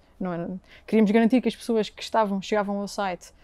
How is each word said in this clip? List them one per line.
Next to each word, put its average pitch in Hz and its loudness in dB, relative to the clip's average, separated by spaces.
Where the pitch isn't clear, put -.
Não 185 -4
era, 170 -6
queríamos 214 4
garantir 226 4
que 233 0
as - -4
pessoas 220 -2
que - -18
estavam, 202 0
chegavam 202 -2
ao 202 -6
site 190 -8